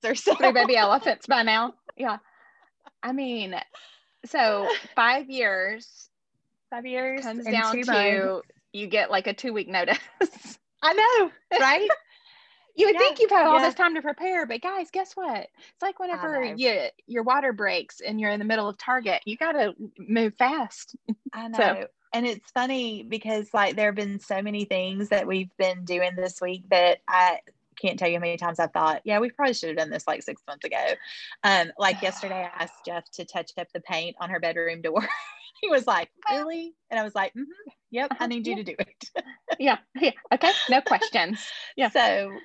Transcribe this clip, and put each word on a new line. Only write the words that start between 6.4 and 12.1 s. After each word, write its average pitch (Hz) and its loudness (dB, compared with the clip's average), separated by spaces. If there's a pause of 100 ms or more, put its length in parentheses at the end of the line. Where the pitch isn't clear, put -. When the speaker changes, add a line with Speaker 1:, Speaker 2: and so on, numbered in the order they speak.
Speaker 1:
Five 240 -8
years 262 -4
Speaker 2:
comes 233 -8
Speaker 1:
and 220 0
Speaker 2:
down 220 2
Speaker 1:
two 240 -2
Speaker 2:
to 240 0
Speaker 1:
months. 202 2 (260)
Speaker 2:
you 202 -10
get, 202 0
like, 190 0
a 233 -2
two-week 220 -6
notice. 185 0 (220)
<laughs> - -4 (240)
Speaker 1:
I 311 4
know, 427 6 (280)
right? 294 4 (880)